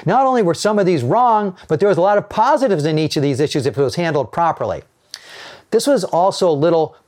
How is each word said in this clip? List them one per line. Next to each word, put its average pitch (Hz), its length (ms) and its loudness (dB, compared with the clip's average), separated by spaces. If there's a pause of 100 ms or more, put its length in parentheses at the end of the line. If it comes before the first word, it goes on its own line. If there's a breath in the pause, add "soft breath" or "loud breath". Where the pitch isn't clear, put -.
Not 240 200 2
only 254 180 2
were 170 100 2
some 208 240 -2
of 202 80 2
these 170 180 0
wrong, 208 540 0 (100)
but 156 120 -2
there 202 100 2
was 175 80 2
a 170 40 2
lot 202 160 4
of 202 120 -4
positives 233 560 0
in 156 140 0
each 156 180 -2
of 143 60 -2
these 135 160 -2
issues 143 260 -2
if 131 120 -4
it 139 40 0
was 127 140 -2
handled 151 360 -2
properly. 143 520 -4 (880 loud breath)
This 220 140 0
was 254 160 2
also 180 440 0
a 160 60 2
little 156 420 0 (120 soft breath)